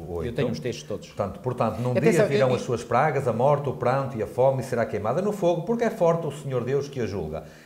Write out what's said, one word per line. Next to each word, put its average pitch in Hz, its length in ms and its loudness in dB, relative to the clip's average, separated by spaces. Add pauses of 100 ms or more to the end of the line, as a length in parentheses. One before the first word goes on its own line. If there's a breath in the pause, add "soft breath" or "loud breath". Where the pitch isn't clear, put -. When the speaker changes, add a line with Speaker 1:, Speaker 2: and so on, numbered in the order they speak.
Speaker 1:
oito. 85 200 -4
Speaker 2:
Eu 117 40 -6
tenho 123 160 -2
os - 100 -6
textos - 280 -8
todos. 101 220 -8
Speaker 1:
Portanto, - 320 -6
portanto, 120 380 -2
num 123 120 -2
Speaker 2:
Atenção, 120 200 4
Speaker 1:
dia - 140 6
virão 135 240 2
Speaker 2:
eu, 123 60 4
Speaker 1:
as 113 80 -4
suas 117 200 -2
pragas, 135 440 2
a 117 60 2
morte, 139 360 2
o 117 40 -4
pranto 127 440 0
e 110 60 -2
a - 40 0
fome, 127 360 2
será 117 200 0
queimada 110 380 0
no 202 100 0
fogo, 170 300 0
porque 233 220 -2
é 214 80 2
forte 165 340 2
o 143 60 -4
Senhor 131 320 -4
Deus 135 240 0
que - 120 -8
a 113 60 0
julga. 78 380 -6 (220 loud breath)